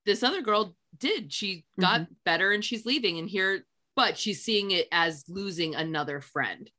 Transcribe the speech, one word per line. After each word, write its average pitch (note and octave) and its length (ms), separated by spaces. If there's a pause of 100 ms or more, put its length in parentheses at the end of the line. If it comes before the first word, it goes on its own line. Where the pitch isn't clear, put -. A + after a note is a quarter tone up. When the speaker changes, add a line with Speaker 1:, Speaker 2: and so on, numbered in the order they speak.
Speaker 1:
this G3+ 180
other D#4 200
girl G#3+ 340 (200)
did. C4 360
She F#3+ 320 (160)
got F#3 220
Speaker 2:
Mm-hmm. E3+ 100 (120)
Speaker 1:
better F#3 280
and G#3 120
she's A3 220
leaving, A#3 320
and E3 100
here, F#3+ 380 (300)
but A#3 220
she's G3+ 260
seeing G#3 260
it F3 220
as E3 360
losing E3+ 460
another D3 460
friend. B2 580